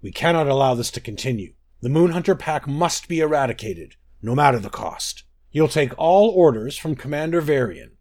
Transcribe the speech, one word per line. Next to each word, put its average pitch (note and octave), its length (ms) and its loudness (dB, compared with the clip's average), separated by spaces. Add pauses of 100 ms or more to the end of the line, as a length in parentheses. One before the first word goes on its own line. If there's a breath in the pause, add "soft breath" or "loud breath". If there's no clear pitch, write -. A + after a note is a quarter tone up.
We G2+ 120 -12
cannot D#3+ 360 0
allow C3+ 260 2
this A#2 180 -4
to - 80 -8
continue. G#2+ 520 -6 (300)
The A#2+ 80 -4
Moonhunter E3+ 480 2
Pack D3+ 280 -4
must D3+ 400 -2
be E3 140 -2
eradicated, A#2+ 760 -2 (260)
no A2+ 120 -2
matter C3+ 240 4
the G2 120 -8
cost. - 540 -10 (280)
You'll D3+ 160 2
take C#3+ 300 0
all F#3+ 320 4
orders C#3+ 480 4
from D#3 180 -4
Commander D#3 460 -2
Varian. C#3 480 -2 (100)